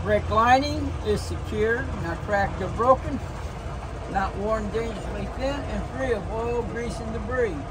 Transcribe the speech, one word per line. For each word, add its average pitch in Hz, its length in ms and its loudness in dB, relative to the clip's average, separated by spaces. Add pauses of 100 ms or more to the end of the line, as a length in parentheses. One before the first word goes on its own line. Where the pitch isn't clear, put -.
Brake 202 260 4
lining 269 640 4 (140)
is 208 160 2
secured, 220 640 0 (160)
not - 200 -2
cracked 202 380 2
or 190 100 -2
broken. 262 460 4 (920)
Not 196 240 0
worn 214 360 -2
dangerously 208 640 -4
thin 269 180 -2
and 240 300 -4 (100)
free 254 160 0
of 190 220 0
oil, 233 300 -2
grease, 233 360 -4
and 226 140 -6
debris. 233 420 0 (160)